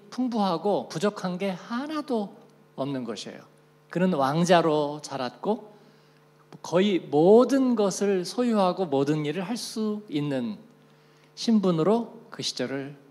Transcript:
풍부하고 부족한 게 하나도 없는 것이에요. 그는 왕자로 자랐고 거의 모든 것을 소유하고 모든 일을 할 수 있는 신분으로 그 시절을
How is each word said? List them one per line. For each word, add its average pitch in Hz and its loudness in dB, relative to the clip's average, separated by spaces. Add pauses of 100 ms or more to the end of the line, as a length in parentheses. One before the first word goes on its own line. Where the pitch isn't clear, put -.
(100)
풍부하고 196 -2
부족한 185 -4
게 196 -2
하나도 240 -6 (380)
없는 135 -6
것이에요. 110 -10 (500)
그는 180 2
왕자로 151 2
자랐고 139 -6 (880)
거의 185 2
모든 226 6
것을 196 0
소유하고 196 0
모든 147 0
일을 151 -4
할 220 -6
수 214 -6
있는 131 -4 (760)
신분으로 196 2 (100)
그 - -12
시절을 135 -6 (140)